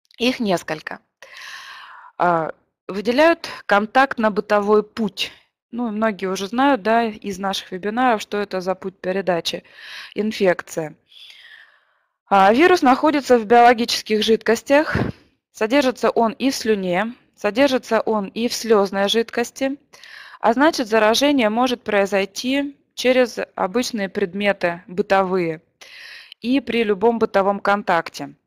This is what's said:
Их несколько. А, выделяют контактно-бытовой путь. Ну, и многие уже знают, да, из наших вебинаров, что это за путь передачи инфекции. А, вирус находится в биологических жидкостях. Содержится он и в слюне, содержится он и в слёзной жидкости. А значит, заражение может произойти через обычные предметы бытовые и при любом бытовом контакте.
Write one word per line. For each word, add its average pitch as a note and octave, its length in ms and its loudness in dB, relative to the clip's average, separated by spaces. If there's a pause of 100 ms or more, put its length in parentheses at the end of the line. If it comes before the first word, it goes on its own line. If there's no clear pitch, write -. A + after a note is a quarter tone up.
(180)
Их B3 220 -2
несколько. F3 600 -4 (1160)
А, E3+ 340 0 (360)
выделяют A#3+ 640 0 (160)
контактно-бытовой G#3+ 1160 2
путь. - 480 -6 (400)
Ну, A#3 160 -6
и A3 40 -6
многие G#3 360 -4
уже F#3+ 200 -6
знают, B3+ 360 0
да, A3+ 220 2
из G3+ 340 -8
наших G3 320 -6
вебинаров, G#3+ 500 -2
что - 160 -8
это G3+ 240 -6
за F3+ 140 -4
путь F#3+ 240 -12
передачи F#3 640 -4 (500)
инфекции. F3 840 -2 (1300)
А, G3 240 6
вирус F4 300 4
находится C4 560 4
в A3 60 -4
биологических A#3 800 4
жидкостях. A3+ 720 0 (560)
Содержится A#3+ 600 0
он A3+ 220 0
и C4 180 -2
в - 40 -6
слюне, G3+ 580 -2 (220)
содержится A#3 640 0
он G#3+ 260 -2
и A3+ 200 -6
в A#3+ 60 -4
слёзной G3+ 560 0
жидкости. A#3+ 680 -4 (600)
А A3+ 140 2
значит, C#4 340 2
заражение A3+ 600 2
может A#3+ 340 -2
произойти G#3 960 -2 (160)
через B3 460 0 (160)
обычные G3 540 -4
предметы G3 800 -4
бытовые F3+ 720 0 (800)
и B3+ 180 0
при A#3 240 -2
любом G#3+ 340 0
бытовом G3+ 420 0
контакте. F3 760 -2 (120)